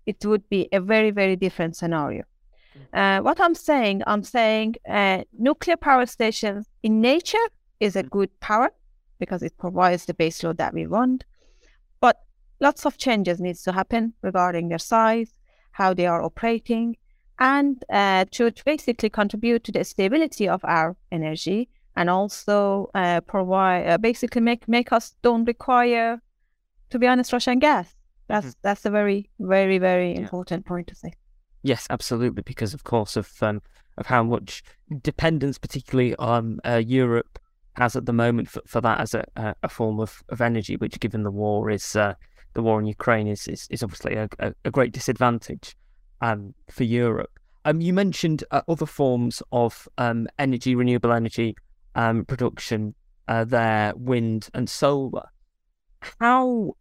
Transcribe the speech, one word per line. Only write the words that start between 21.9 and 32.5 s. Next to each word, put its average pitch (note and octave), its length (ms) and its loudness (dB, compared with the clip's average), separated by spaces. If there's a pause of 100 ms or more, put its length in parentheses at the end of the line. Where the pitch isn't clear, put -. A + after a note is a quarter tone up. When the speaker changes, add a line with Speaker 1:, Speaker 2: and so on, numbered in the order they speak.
Speaker 1:
and F3 140 2
also, G3+ 880 0
uh, F3 260 0
provide, F#3 640 0
uh, E3+ 120 4
basically A#3 420 0
make, A#3 260 0
make A#3+ 240 2
us A#3+ 300 0
don't A#3 240 4
require, A#3+ 720 2 (720)
to B3+ 80 -4
be A#3 80 2
honest, B3 260 4
Russian B3 280 0
gas. B3+ 340 2 (340)
That's, G#3 200 -2
Speaker 2:
Mm-hmm. A#2+ 160 -16
Speaker 1:
that's G3+ 240 -2
a - 20 -2
very, G3+ 400 0 (100)
very, F#3+ 380 2
very F3+ 360 2
Speaker 2:
Yeah. F3+ 80 -6
Speaker 1:
important F#3 440 -8
point F3 220 -8
to - 80 -20
say. - 180 -14 (480)
Speaker 2:
Yes, C3+ 300 -2
absolutely, A#2+ 500 -4
because A2+ 320 -6